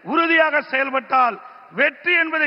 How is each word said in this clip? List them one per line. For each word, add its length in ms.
உறுதியாக 500
செயல்பட்டால் 640
வெற்றி 420
என்பது 260